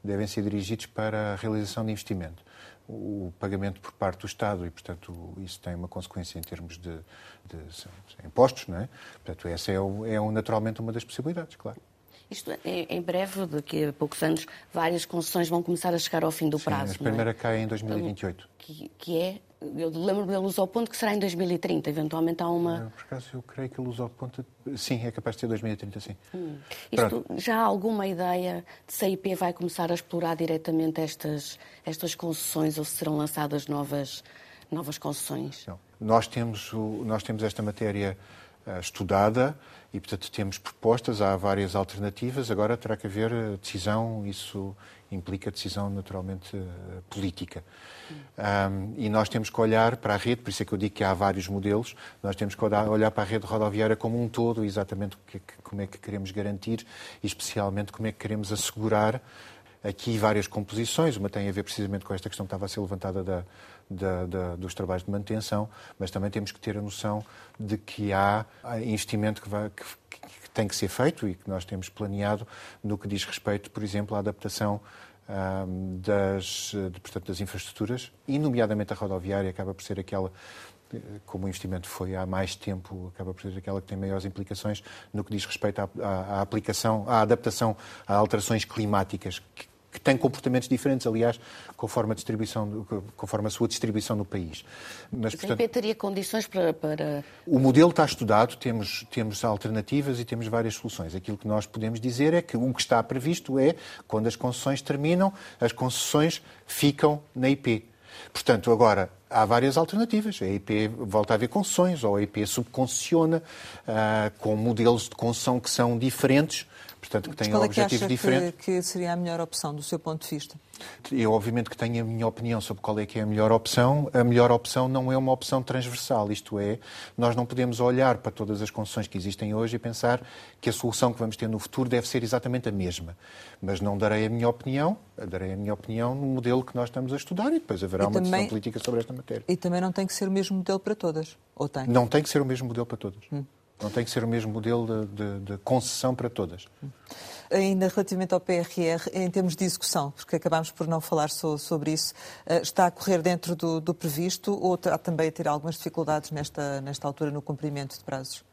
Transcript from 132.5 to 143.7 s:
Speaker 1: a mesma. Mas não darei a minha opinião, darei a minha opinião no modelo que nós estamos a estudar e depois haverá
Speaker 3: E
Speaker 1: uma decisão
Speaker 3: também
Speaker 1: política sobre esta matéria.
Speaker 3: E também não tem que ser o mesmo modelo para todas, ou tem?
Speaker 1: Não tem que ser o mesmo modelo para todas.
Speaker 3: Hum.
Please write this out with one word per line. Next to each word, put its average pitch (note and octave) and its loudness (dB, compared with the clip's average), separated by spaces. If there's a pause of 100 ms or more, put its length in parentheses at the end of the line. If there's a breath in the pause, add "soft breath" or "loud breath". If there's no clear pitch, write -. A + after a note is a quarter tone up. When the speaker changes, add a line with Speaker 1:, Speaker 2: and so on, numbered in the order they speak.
Speaker 1:
a G#2 -2
mesma. F2+ -4 (440 loud breath)
Mas F#2+ -2
não G2+ 0
darei G#2+ 4
a - 0
minha A#2 2
opinião, C#3 0 (200)
darei F#2 -6
a F#2+ -4
minha G#2 -2
opinião A2+ -2
no C#3 -4
modelo B2+ 2
que - -12
nós B2 0
estamos C3 -4
a C#3 -2
estudar F#3+ -2
e D#4+ 2
depois F#2+ -2
haverá G2 2
Speaker 3:
E - 4
Speaker 1:
uma G3+ 2
decisão F#3 2
Speaker 3:
também F#3 2
Speaker 1:
política A2 -4
sobre A#2 2
esta A#2 -6
matéria. A#2 -8
Speaker 3:
E F3+ 4
também F3+ 0
não F#3 0
tem F#3+ 0
que - -4
ser G3 0
o - 0
mesmo F#3+ 2
modelo F#3+ 0
para G#3 -2
todas, D#3+ -2 (180)
ou C#3+ -2
tem? C3 -4
Speaker 1:
Não A#2+ 6
tem D3 6
que D3+ -4
ser D3 4
o C#3 4
mesmo B2+ -2
modelo A#2+ -2
para B2 -6
todas. G2+ -8 (120)
Speaker 3:
Hum. C#3+ -4 (360)